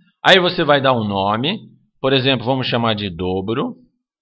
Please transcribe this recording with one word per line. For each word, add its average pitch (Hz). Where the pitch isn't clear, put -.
Aí 180
você 175
vai 143
dar 131
um 113
nome, 104
por 135
exemplo, 131
vamos 127
chamar 117
de 104
dobro, 95